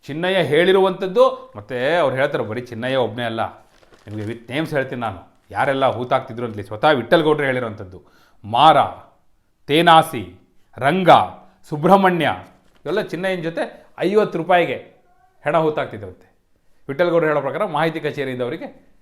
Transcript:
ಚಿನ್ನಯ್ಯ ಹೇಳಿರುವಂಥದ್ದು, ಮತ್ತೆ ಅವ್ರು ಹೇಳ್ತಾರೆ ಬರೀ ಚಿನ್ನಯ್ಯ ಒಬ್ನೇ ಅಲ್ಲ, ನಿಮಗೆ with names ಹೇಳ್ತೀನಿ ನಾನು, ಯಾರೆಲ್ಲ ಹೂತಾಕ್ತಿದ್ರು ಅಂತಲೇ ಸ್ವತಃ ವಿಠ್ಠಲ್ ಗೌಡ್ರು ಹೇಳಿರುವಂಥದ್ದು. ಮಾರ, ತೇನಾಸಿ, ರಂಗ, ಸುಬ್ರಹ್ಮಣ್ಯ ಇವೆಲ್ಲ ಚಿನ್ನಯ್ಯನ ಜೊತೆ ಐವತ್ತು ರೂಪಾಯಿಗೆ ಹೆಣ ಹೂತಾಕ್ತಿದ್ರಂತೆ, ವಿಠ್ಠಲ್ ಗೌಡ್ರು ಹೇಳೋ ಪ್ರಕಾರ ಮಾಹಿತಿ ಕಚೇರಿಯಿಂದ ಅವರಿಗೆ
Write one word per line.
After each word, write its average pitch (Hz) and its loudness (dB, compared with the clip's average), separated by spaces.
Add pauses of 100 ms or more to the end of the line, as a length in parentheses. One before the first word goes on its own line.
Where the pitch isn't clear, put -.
ಚಿನ್ನಯ್ಯ 175 -2
ಹೇಳಿರುವಂಥದ್ದು, 185 2
ಮತ್ತೆ 127 -4
ಅವ್ರು 143 0
ಹೇಳ್ತಾರೆ 139 -2
ಬರೀ 110 -6
ಚಿನ್ನಯ್ಯ 123 -6
ಒಬ್ನೇ 120 -2
ಅಲ್ಲ, 113 -4 (640)
ನಿಮಗೆ 107 -10
with 113 -12
names 151 -4
ಹೇಳ್ತೀನಿ 131 -4
ನಾನು, 104 -10 (120)
ಯಾರೆಲ್ಲ 135 0
ಹೂತಾಕ್ತಿದ್ರು 123 -2
ಅಂತಲೇ 107 -8
ಸ್ವತಃ 107 -2
ವಿಠ್ಠಲ್ 151 2
ಗೌಡ್ರು 147 0
ಹೇಳಿರುವಂಥದ್ದು. 107 -6 (400)
ಮಾರ, 139 6 (920)
ತೇನಾಸಿ, 156 2 (280)
ರಂಗ, 165 0 (600)
ಸುಬ್ರಹ್ಮಣ್ಯ 170 2 (500)
ಇವೆಲ್ಲ 180 -4
ಚಿನ್ನಯ್ಯನ 180 -6
ಜೊತೆ 165 -8 (120)
ಐವತ್ತು 185 0
ರೂಪಾಯಿಗೆ 165 -2 (480)
ಹೆಣ 151 0
ಹೂತಾಕ್ತಿದ್ರಂತೆ, 131 -6 (520)
ವಿಠ್ಠಲ್ 165 0
ಗೌಡ್ರು 165 2
ಹೇಳೋ 147 0
ಪ್ರಕಾರ 135 -4
ಮಾಹಿತಿ 160 -2
ಕಚೇರಿಯಿಂದ 135 -6
ಅವರಿಗೆ 170 -10